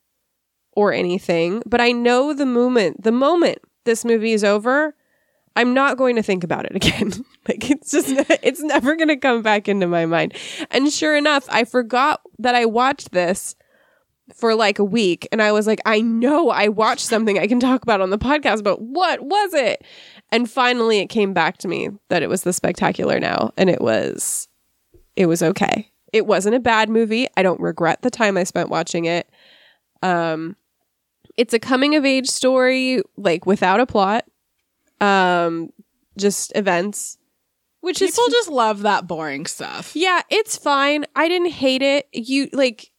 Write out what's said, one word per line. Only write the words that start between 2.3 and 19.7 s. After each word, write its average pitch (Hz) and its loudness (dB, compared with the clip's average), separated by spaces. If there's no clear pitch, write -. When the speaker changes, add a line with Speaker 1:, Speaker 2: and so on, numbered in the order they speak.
Speaker 1:
the 277 -2
moment, 240 2
the 220 2
moment 277 2
this 226 0
movie 226 2
is 208 2
over, 247 2
I'm 247 2
not 269 2
going 247 2
to 220 0
think 185 -2
about 160 -4
it - -10
again. - -2
<laughs> 202 -12
Like, 240 -4
it's - -2
just, 302 0
<laughs> - 2
it's - 0
never 285 0
gonna 311 2
come 254 0
back 214 0
into 196 0
my 170 0
mind. 165 0
And 285 2
sure 302 0
enough, 294 2
I 226 0
forgot 247 0
that 247 0
I 240 2
watched 247 -2
this 180 -2
for, 226 0
like, 214 2
a 202 4
week, 190 0
and 220 0
I 208 2
was 208 2
like, 214 0
"I 214 2
know 240 2
I 202 2
watched 214 0
something 214 0
I 185 0
can 247 2
talk 254 0
about 214 2
on 190 0
the 226 0
podcast, 240 0
but 190 0
what 285 -2
was 381 -2
it?" 262 -2